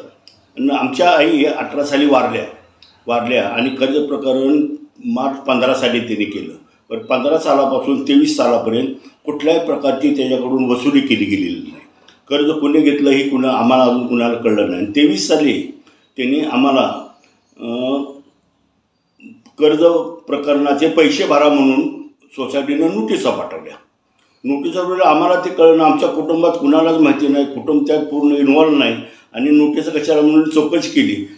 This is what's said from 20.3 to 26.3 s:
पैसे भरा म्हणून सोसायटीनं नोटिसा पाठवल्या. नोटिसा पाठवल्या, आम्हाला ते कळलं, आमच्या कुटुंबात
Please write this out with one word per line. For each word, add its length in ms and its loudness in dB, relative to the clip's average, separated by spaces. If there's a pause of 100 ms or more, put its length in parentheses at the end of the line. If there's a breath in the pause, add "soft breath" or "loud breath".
पैसे 380 2
भरा 220 4
म्हणून 540 2 (200)
सोसायटीनं 640 -4
नोटिसा 440 -2
पाठवल्या. 440 -8 (720)
नोटिसा 380 -4
पाठवल्या, 260 0
आम्हाला 360 2
ते 60 -4
कळलं, 340 6
आमच्या 240 2
कुटुंबात 420 0